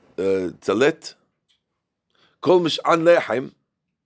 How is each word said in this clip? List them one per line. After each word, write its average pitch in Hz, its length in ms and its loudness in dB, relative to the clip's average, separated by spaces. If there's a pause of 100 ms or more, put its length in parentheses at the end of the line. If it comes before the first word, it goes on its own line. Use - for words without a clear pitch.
(180)
Uh, 95 420 -2
Tzalet, 123 560 -2 (1300)
Kol 180 180 4
Mish'an 165 440 -2
Lechem, 143 500 0 (520)